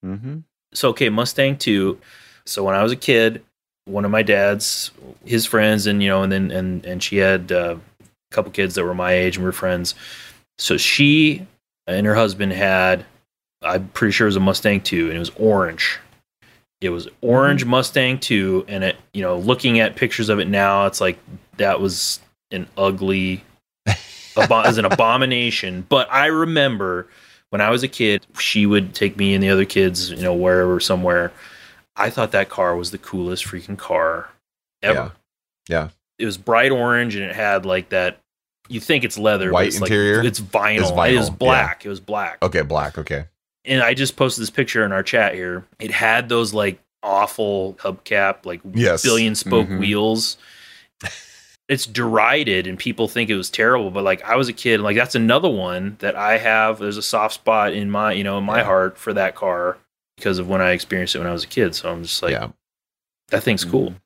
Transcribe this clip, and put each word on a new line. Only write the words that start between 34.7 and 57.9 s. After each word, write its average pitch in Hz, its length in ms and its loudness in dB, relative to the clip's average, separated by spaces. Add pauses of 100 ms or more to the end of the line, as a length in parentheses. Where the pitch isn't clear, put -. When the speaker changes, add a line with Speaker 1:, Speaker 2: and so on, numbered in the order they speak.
Speaker 2:
ever. 82 300 0 (560)
Speaker 3:
Yeah. 85 160 -2
Yeah. 78 40 -12 (300)
Speaker 2:
It 113 80 -4
was 98 100 -4
bright 117 360 2
orange, 120 420 0
and 98 100 -6
it 90 100 -8
had, 101 300 0
like, 92 260 -2
that, 90 280 -2 (500)
you 117 120 -8
think 139 240 0
it's 113 120 -6
leather, 104 340 2
but 90 40 2
Speaker 3:
White 92 140 4
Speaker 2:
it's, 95 120 -2
like, 92 100 0
Speaker 3:
interior? 104 320 4
Speaker 2:
it's 117 180 0
vinyl. 107 400 0
Speaker 3:
It's 95 100 2
Speaker 2:
It 90 40 -2
Speaker 3:
vinyl, 117 240 4
Speaker 2:
was 110 100 0
Speaker 3:
yeah. - 80 -6
Speaker 2:
black. 120 500 2
It - 20 -10
was 98 120 -10
black. 95 420 -6
Speaker 3:
Okay, 87 200 0
black, 73 360 -4
okay. 73 280 -8 (380)
Speaker 2:
And 131 180 0
I 120 120 2
just 131 220 -4
posted 127 260 0
this 107 80 -6
picture 117 340 0
in 101 80 -2
our 98 120 -2
chat 104 300 0
here. 90 300 -8 (140)
It 110 140 -10
had 117 360 0
those, 117 240 0
like, 101 280 -2 (240)
awful 98 720 -2
hubcap, 98 680 -2
like, 87 160 -10 (120)
Speaker 3:
Yes. 101 320 2
Speaker 2:
billion 113 320 2
spoke 107 300 2
Speaker 1:
Mm-hmm. 92 120 -4
Speaker 2:
wheels. 104 580 0 (1300)
It's - 200 -2
derided, 113 800 2
and 92 120 -8
people 113 300 -2
think 113 220 -2
it 104 60 0
was 92 120 -6
terrible, 113 420 2
but, 98 140 -4
like, 95 180 0
I 113 140 0
was 131 120 0
a 120 40 -6
kid, 113 280 0
like, 104 160 0
that's 127 180 0
another 123 340 4
one 95 520 -4
that 98 140 -2
I 107 220 2
have. 110 420 2
There's 104 200 -6
a 107 40 -8
soft 107 320 0
spot 107 380 0
in 101 180 -4